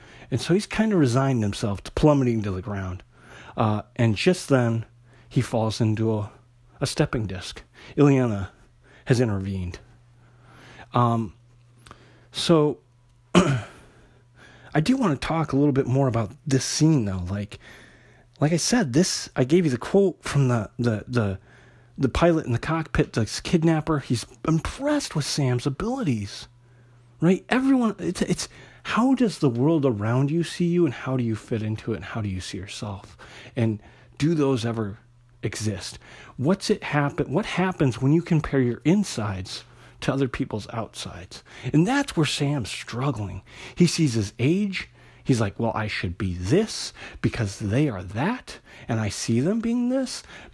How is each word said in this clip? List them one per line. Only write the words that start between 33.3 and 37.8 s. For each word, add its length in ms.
And 260
do 160
those 300
ever 340
exist? 560
What's 340
it 120
happen? 500
What 140
happens 540